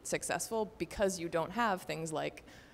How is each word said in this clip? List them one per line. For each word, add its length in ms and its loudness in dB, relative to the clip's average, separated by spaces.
successful, 760 0
because 420 2
you 80 -2
don't 240 2
have 300 2
things 300 -4
like 300 -2